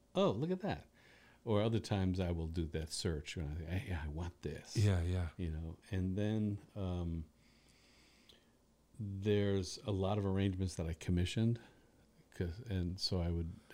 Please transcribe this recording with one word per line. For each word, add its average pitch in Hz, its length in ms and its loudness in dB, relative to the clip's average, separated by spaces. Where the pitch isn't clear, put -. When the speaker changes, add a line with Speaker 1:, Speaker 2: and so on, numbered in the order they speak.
Speaker 1:
"Oh, 190 140 4
look 135 200 0
at 185 120 -2
that." - 240 -4
Or 104 180 4
other 113 160 4
times 92 420 2
I 87 120 2
will 82 160 -2
do 82 240 -2
that 80 200 -4
search - 440 -2
when 80 100 -4
I 73 80 -4
think, 80 140 -6
"Hey, 90 360 -2
I 76 40 -4
want 82 340 -6
this." - 340 -6
Speaker 2:
Yeah, 101 260 6
yeah. 90 240 0
Speaker 1:
You 85 160 -2
know, 80 240 -6
and 92 240 0
then, 104 420 0
um, 87 500 -2
there's 98 880 2
a 107 60 0
lot 98 260 2
of 98 80 0
arrangements 95 480 2
that 80 120 -2
I 85 80 -2
commissioned, 101 640 2
'cause, 87 340 -4
and 90 300 -2
so 92 220 0
I 85 100 2
would, 85 220 0